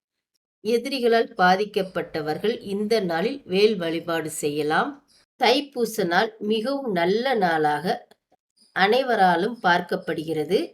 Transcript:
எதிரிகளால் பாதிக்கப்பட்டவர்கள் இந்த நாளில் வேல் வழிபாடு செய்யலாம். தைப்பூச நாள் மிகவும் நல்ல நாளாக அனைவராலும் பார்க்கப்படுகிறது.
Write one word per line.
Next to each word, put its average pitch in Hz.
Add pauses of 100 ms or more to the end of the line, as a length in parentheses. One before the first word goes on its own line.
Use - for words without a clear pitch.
(640)
எதிரிகளால் 240
பாதிக்கப்பட்டவர்கள் 180
இந்த 208
நாளில் 190
வேல் 208
வழிபாடு 165
செய்யலாம். 151 (480)
தைப்பூச 240
நாள் 180 (100)
மிகவும் 226
நல்ல 202
நாளாக 156 (880)
அனைவராலும் 196
பார்க்கப்படுகிறது. 165 (160)